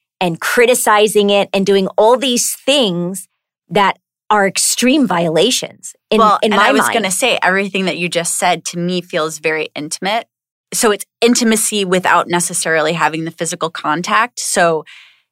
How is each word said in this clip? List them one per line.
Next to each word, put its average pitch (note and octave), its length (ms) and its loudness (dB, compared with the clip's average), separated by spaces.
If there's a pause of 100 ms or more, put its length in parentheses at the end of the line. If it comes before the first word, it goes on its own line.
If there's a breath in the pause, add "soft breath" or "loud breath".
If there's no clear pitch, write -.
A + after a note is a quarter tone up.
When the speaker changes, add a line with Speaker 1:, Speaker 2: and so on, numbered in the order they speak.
(200)
Speaker 1:
and E3+ 200 -2
criticizing G#3+ 880 2
it G3+ 220 2
and G3 120 0
doing G3 220 2 (100)
all A3+ 200 6
these B3 400 -2
things F#3+ 720 -2 (400)
that F#3+ 300 2 (320)
are G#3 180 4
extreme B3+ 580 0
violations E3+ 880 -2 (160)
in, - 80 2
Speaker 2:
Well, G#3+ 240 4
Speaker 1:
in G#3+ 100 0
Speaker 2:
and G#3+ 80 2
Speaker 1:
my G#3+ 80 4
Speaker 2:
I C4+ 40 2
was C#4 100 2
Speaker 1:
mind. G#3 120 0
Speaker 2:
gonna G3+ 160 -2
say, A3+ 320 -2
everything F#3+ 420 0
that E3 140 -4
you F3 100 -4
just E3+ 300 -4
said F3+ 280 0
to F3 120 -10
me F3 240 -4
feels D#3+ 360 -6
very D#3 380 -4
intimate. F#3+ 500 -6 (460)
So G#3+ 180 0
it's G3+ 140 -2 (160)
intimacy A3 640 2
without F3+ 420 2
necessarily E3+ 680 0
having D#3+ 320 -2
the E3 40 -8
physical E3 400 -6
contact. G#3 680 -4
So E3 440 0 (480 loud breath)